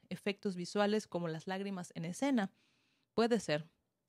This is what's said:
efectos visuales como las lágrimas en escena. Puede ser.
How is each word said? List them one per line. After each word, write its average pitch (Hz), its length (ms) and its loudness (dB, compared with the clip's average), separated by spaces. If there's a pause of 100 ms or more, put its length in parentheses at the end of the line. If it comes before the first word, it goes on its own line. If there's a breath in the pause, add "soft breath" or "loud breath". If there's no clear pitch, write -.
efectos 196 480 -4
visuales 208 500 2
como 175 220 -4
las 160 180 -6
lágrimas 190 480 -6
en 165 120 -6
escena. 220 440 2 (640)
Puede 226 260 4
ser. 156 300 -2 (400)